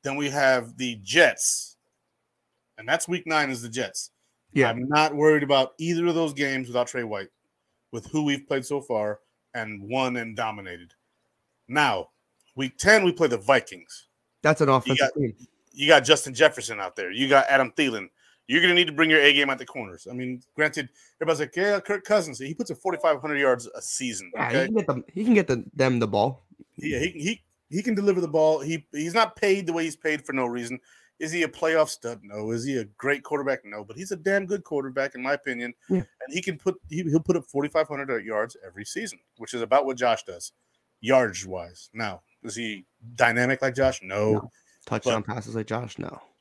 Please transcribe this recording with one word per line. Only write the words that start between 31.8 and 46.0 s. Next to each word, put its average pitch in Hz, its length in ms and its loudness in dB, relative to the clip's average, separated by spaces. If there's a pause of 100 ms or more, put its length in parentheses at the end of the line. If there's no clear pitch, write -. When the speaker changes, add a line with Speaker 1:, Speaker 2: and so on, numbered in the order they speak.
Speaker 1:
stud? 117 340 -10
No. 107 280 -8
Is 117 120 -4
he 135 140 -4
a 113 80 -4
great 139 380 -4
quarterback? 139 420 -4
No. 104 180 -14
But 110 140 -18
he's 190 160 -10
a - 20 -6
damn 196 300 0
good 185 180 -6
quarterback, 135 520 -4
in 123 60 -12
my 135 120 -2
opinion. 120 400 -6 (160)
Speaker 2:
Yeah. 185 80 2
Speaker 1:
And - 360 -8
he 180 80 -4
can 180 160 -6
put, 185 300 -4
he, 170 160 -6
he'll 160 160 2
put - 160 0
up 156 80 -2
forty-five 147 460 -2
hundred 135 340 -4
yards 110 320 -4 (100)
every 95 200 -14
season, - 340 -10 (200)
which 117 140 -14
is 120 80 -4
about 131 240 4
what 131 120 -4
Josh 120 260 0
does, 87 300 -14 (480)
yardage 110 440 2
wise. 90 480 -12
Now, 107 280 -8 (220)
is 107 120 -10
he 107 300 -8 (300)
dynamic 123 460 2
like 131 140 -2
Josh? 131 260 2
No. 101 320 0
Speaker 2:
No. 107 180 -4 (340)
Touchdown 113 420 -2
Speaker 1:
But 107 80 -6
Speaker 2:
passes 110 200 -10
like 110 120 -6
Josh? 113 320 -6
No. - 220 -12 (200)